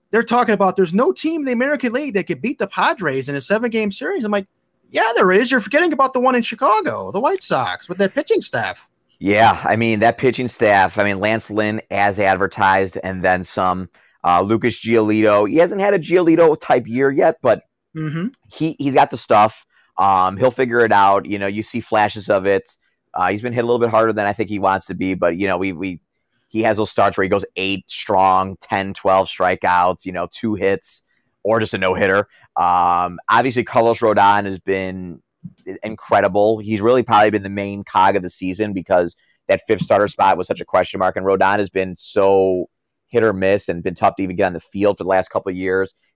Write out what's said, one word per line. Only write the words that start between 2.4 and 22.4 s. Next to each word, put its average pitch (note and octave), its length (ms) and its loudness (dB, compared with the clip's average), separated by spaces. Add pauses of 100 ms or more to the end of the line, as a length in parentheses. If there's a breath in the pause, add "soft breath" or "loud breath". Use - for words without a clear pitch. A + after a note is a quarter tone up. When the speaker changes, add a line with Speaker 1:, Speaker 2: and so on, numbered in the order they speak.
Speaker 1:
beat A#3+ 160 -6
the - 100 -4
Padres E3+ 600 -2
in C#3+ 60 -6
a C#3 60 -6
seven-game A3 500 -2
series. D4+ 340 -6
I'm G#3 60 -4
like, G3+ 160 -4 (420)
"Yeah, G#4+ 260 0
there G#3+ 160 4
is. A#3+ 200 2
You're B3+ 100 2
forgetting D#4 320 0
about C4 180 2
the C4 80 -2
one B3+ 160 2
in A#3+ 60 2
Chicago, A3 680 -2
the F#3+ 100 -4
White F4 220 -2
Sox, A#2 440 -4
with F3+ 120 -8
that G3 140 0
pitching F#4 280 0
staff." - 480 -6 (280)
Speaker 2:
Yeah, G#2 460 4
I A2 140 2
mean, A2+ 240 0
that A#2 160 4
pitching B2+ 320 0
staff, G2 480 2
I G2+ 80 2
mean, G2 160 -2
Lance G#2+ 280 -2
Lynn G#2+ 400 -2
as G2+ 300 -2
advertised F#2+ 840 0
and F#2 220 -6
then F#2 220 0
some. F#2 440 -2 (360 soft breath)
Uh, F2 160 4
Lucas G#2+ 360 0
Giolito, G#2+ 680 2
he G2+ 80 -4
hasn't F3+ 240 2
had G3+ 140 2
a G3 60 0
Giolito D#3+ 600 4
type B2+ 260 0
year B2+ 260 0
yet, D#3+ 300 0
but A2 220 2 (320)
Speaker 1:
Mm-hmm. D#3+ 320 -6 (240)
Speaker 2:
he, D#3+ 260 -4
he's C#3 160 -4
got C#3 160 4
the C3 80 -8
stuff. A2 480 2 (320)
Um, F#2 400 2
he'll B2+ 140 2
figure A#2+ 300 0
it A2 100 2
out. G2 340 4
You G2+ 140 -6
know, G2 80 -4
you G#2 160 -6
see - 160 -10
flashes G#2 500 -2
of F#2+ 160 0